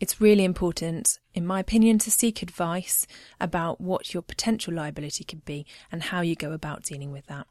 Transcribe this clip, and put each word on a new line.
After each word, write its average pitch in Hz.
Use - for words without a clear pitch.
it's -
really 208
important, 170
in 175
my 190
opinion, 220
to 226
seek 226
advice 175
about 170
what -
your 175
potential -
liability 151
could 156
be 147
and 165
how 180
you 170
go 151
about 156
dealing 143
with 139
that. 143